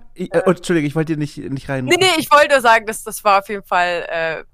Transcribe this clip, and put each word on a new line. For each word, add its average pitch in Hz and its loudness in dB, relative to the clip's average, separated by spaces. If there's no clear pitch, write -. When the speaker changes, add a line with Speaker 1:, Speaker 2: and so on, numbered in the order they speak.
Speaker 1:
ich, 180 -8
äh, 170 0
Speaker 2:
äh, 185 2
Speaker 1:
Entschuldige, 170 -2
ich 143 -6
wollte 160 -2
dir 147 -4
nicht, 147 -6
nicht - -10
rein 135 -4
Speaker 2:
Nee, 339 2
nee, 381 2
ich 254 -6
wollte 294 6
nur 277 4
sagen, 226 4
dass 220 -10
das - -12
war 196 4
auf 196 -10
jeden 202 -8
Fall, 175 -2
äh, 160 -6